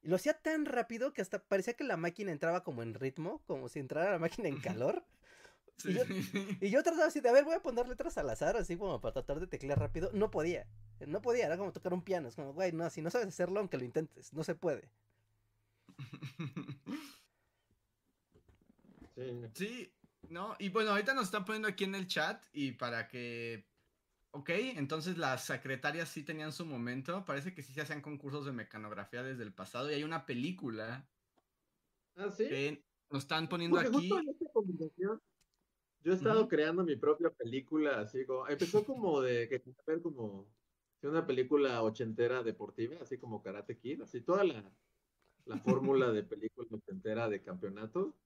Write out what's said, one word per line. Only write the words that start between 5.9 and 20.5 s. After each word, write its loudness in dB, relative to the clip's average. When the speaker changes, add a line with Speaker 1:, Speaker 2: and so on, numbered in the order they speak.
Speaker 1:
Y 4
yo, 4
Speaker 2:
sí, -2
sí. -2
Speaker 1:
y 2
yo 6
trataba 4
así 0
de, 4
a 8
ver, 12
voy 2
a -2
poner 0
letras -6
al 0
azar, 2
así 0
como -2
para -2
tratar -4
de -4
teclear -2
rápido. 0
No 2
podía, 0
no -2
podía, 4
era 2
como -2
tocar -2
un 0
piano, 0
es -12
como, -6
güey, 2
no, 0
si -8
no 0
sabes 0
hacerlo, 0
aunque -2
lo -2
intentes, -4
no -4
se -2
puede. -2
Speaker 2:
<laughs> -10
Speaker 3:
Sí. -8
Speaker 2:
Sí, -6
no, -8